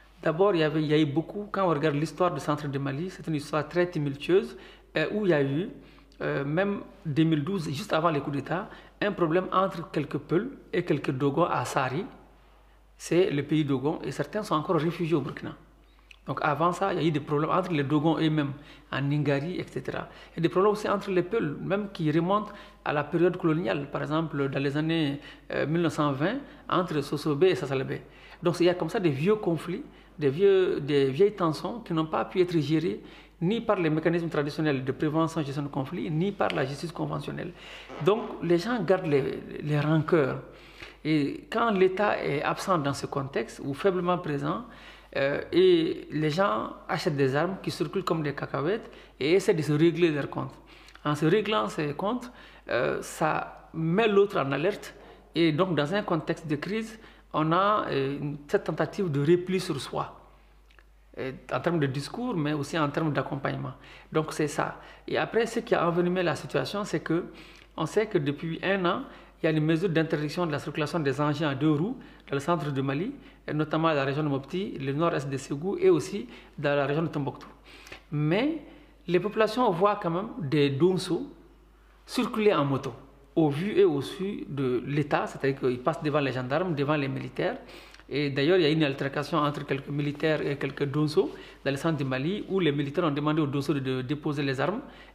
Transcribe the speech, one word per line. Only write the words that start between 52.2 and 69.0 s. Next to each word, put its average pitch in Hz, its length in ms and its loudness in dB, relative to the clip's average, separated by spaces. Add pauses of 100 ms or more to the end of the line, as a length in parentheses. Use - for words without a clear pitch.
euh, 139 320 0
ça - 720 -4
met 165 320 2
l'autre 202 320 4
en 135 120 0
alerte. 165 440 -2 (400)
Et 160 160 4
donc, 170 240 2
dans 147 180 0
un 208 80 0
contexte 170 460 -2
de 151 80 -2
crise, 220 440 -6 (320)
on 156 220 0
a, 202 340 2
euh, 139 320 -2
une, 147 180 -6 (100)
cette - 160 0
tentative 175 460 -2
de 143 120 0
repli 180 380 4
sur 160 200 -4
soi, - 400 -8 (1000)
euh, 131 120 -8 (220)
en 135 80 -2
termes 175 180 2
de 143 60 2
discours, 165 500 -4
mais 151 180 0
aussi 147 240 -4
en 147 120 2
termes 151 240 0
d'accompagnement. 135 600 -4 (380)
Donc, 156 220 -2
c'est 151 160 -2
ça. - 320 -4 (260)
Et - 100 -2
après, 190 280 0
ce 233 140 -4
qui 226 160 0
a 156 120 2
envenimé 175 360 2
la 156 120 0
situation, 147 480 -4
c'est - 180 -4
que 165 240 -2 (520)
on 160 80 -2
sait 214 220 2
que 214 100 0
depuis 147 460 -4
un 190 220 0
an, 226 180 0 (380)